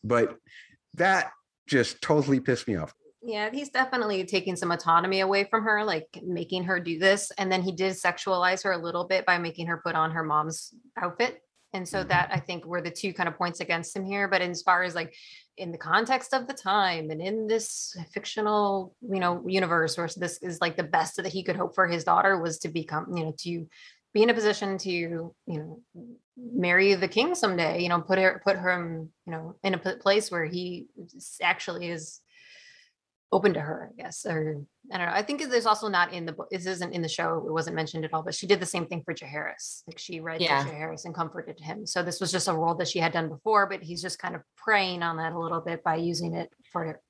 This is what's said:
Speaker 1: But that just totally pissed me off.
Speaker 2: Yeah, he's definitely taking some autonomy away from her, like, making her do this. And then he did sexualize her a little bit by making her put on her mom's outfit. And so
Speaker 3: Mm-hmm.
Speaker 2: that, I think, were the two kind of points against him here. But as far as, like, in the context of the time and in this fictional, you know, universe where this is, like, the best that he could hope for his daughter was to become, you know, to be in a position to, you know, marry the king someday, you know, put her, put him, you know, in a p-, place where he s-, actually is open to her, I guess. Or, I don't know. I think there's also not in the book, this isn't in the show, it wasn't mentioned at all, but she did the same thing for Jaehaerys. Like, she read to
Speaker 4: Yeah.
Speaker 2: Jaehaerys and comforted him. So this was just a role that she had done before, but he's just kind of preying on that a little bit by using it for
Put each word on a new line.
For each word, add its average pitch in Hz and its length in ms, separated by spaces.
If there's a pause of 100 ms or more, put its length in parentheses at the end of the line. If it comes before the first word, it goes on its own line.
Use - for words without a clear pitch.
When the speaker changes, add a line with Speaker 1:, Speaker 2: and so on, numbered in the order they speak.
Speaker 1:
But 117 340 (580)
that 185 360 (360)
just 127 340
totally 139 380
pissed 127 280
me 104 100
off. 78 160 (280)
Speaker 2:
Yeah, 214 300
he's 277 180
definitely 240 560
taking 185 300
some 175 160
autonomy 170 480
away 196 240
from 214 220
her, 214 180
like, 165 240 (160)
making 180 400
her 180 160
do 170 180
this. 190 400
And 190 140
then 185 100
he 185 120
did 185 200
sexualize 180 720
her 196 80
a 180 60
little 170 280
bit 185 200
by 180 120
making 170 300
her 165 180
put 165 100
on 160 160
her 160 120
mom's 156 500 (240)
outfit. 185 440 (320)
And 185 140
so 202 120
Speaker 3:
Mm-hmm. 185 100
Speaker 2:
that, 175 220
I 165 80
think, 175 260
were 175 160
the 170 100
two 180 220
kind 175 160
of 165 80
points 175 220
against 170 360
him 196 100
here. 196 220
But 185 140
as 175 220
far 180 200
as, 175 120
like, 165 180 (440)
in 175 140
the 165 60
context 226 560
of 247 140
the 269 60
time 185 580
and 156 100
in 214 260
this - 480 (180)
fictional, 202 880
you 196 180
know, 175 280
universe 170 500
where 170 100 (100)
this 170 240
is, 175 200
like, 170 160
the 180 60
best 160 340
that 185 100
he 185 160
could 180 120
hope 185 200
for 185 120
his 170 160
daughter 185 360
was 165 200
to 170 100
become, 156 360 (100)
you 165 80
know, 156 180
to 170 260 (460)
be 214 100
in 233 80
a - 20
position 208 460
to, 190 100
you 170 460 (120)
know, 165 320 (560)
marry 196 600
the 180 120
king 302 280
someday, 175 480
you 175 60
know, 175 120
put 185 160
her, 190 260
put 196 140
him, 170 540 (160)
you 175 40
know, 160 320
in 190 120
a - 20
p-, 185 240
place 202 300
where 165 140
he 180 420 (280)
s-, - 280
actually 175 460
is 160 320 (1120)
open 190 220
to 160 60
her, 151 340
I - 80
guess. - 240
Or, 156 380 (280)
I 185 60
don't 175 80
know. 170 80
I 196 80
think 285 260
there's 240 200
also 214 200
not 175 260
in 175 120
the 165 80
book, 196 160
this 180 160
isn't 180 280
in 170 100
the 160 40
show, 165 300 (100)
it 160 60
wasn't 165 220
mentioned 160 300
at 156 80
all, 160 100
but 175 100
she - 140
did 185 120
the 180 60
same 170 220
thing 170 180
for 170 80
Jaehaerys. - 720
Like, 165 140
she 170 200
read 165 200
to 170 60
Speaker 4:
Yeah. 139 200
Speaker 2:
Jaehaerys 151 400
and 170 80
comforted 165 460
him. 190 260
So 180 160
this 170 180
was 180 120
just 185 160
a 185 60
role 165 220
that 170 120
she - 100
had 165 160
done 160 160
before, 202 380
but 190 160
he's 160 180
just 175 160
kind 175 180
of 156 60 (160)
preying 185 460
on 165 140
that 165 160
a 170 60
little 165 220
bit 165 220
by 160 140
using 170 360
it 170 180 (200)
for 160 280 (100)